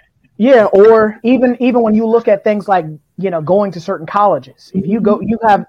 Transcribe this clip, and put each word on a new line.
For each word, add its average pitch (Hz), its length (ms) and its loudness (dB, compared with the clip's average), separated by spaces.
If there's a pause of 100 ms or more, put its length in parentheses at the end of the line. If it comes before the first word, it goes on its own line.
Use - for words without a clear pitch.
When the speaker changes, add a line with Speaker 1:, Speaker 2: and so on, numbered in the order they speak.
(360)
Speaker 1:
Yeah, 226 300 4
or 214 580 4
even, 247 360 0
even 240 220 0
when 220 120 0
you 226 120 0
look 226 220 0
at 202 160 2
things 208 240 -2
like, 180 180 0 (320)
you 185 120 -4
know, 165 120 -4
going 190 300 0
to 170 80 -12
certain 165 260 -8
colleges, 185 680 -4
if 190 140 -4
you 208 140 -2
go, 208 180 0
Speaker 2:
Mm-hmm. 190 120 -8
Speaker 1:
you 226 120 -4
have 214 260 2